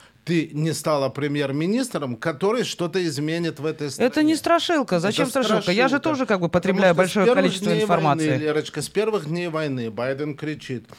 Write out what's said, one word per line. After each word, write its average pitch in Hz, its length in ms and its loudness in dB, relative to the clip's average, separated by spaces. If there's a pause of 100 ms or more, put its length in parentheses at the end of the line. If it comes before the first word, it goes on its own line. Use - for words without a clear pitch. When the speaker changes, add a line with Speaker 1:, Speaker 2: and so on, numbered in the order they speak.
(240)
Speaker 1:
ты 165 300 0
не 151 200 0
стала 147 360 0
премьер-министром, 147 1040 -2
который 190 480 -2
что-то 175 360 -4
изменит 160 600 -2
в 139 60 -6
этой 151 240 -4
стране. 220 180 0
Speaker 2:
Это 302 160 0
не 320 120 4
страшилка. 302 640 2
Зачем 208 280 0
Speaker 1:
Это 233 40 -6
Speaker 2:
страшилка? 214 400 2
Я 240 160 4
же 269 100 2
Speaker 1:
страшилка. 320 120 0
Speaker 2:
тоже 262 180 0
как 196 140 2
бы 170 80 0
потребляю 185 460 4
Speaker 1:
Потому 185 140 4
что - 40 -6
с - 20 -6
Speaker 2:
большое 196 100 4
Speaker 1:
первых 254 180 6
Speaker 2:
количество 202 280 0
Speaker 1:
дней 214 120 2
Speaker 2:
информации. 160 460 2
Speaker 1:
войны, 147 140 0
Лерочка, 151 380 -2
с - 80 -8
первых 208 380 0
дней 175 200 -2
войны 139 420 -2
Байден 135 460 -4
кричит: 135 500 -8 (140)